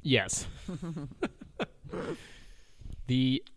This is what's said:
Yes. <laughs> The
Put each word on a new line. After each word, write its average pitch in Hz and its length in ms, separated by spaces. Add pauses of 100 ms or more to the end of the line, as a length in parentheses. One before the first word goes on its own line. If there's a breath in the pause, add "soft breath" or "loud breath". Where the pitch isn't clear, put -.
Yes. 117 500
<laughs> - 60 (2500 loud breath)
The 131 360 (140)